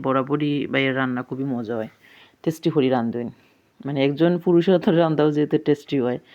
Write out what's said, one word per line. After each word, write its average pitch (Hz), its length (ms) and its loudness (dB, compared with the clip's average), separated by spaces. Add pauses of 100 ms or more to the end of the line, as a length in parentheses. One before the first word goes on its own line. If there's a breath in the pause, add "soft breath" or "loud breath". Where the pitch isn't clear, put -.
বরাবরই 135 640 -2
বাইয়ের 135 300 -2
রান্না 127 260 -4
খুবই 131 220 -8
মজা 120 320 -4
হয়, 110 140 -6 (520 loud breath)
টেস্টি 165 280 -4
করে 147 180 2
রান্ধেন। 120 400 -2 (580 soft breath)
মানে, 139 180 0
একজন 160 340 2
পুরুষের 170 360 4
হাতের 170 240 2
রান্নাও 156 320 2
যেহেতু 147 280 0
টেস্টি 143 420 -2
হয়, 123 180 -2 (160 loud breath)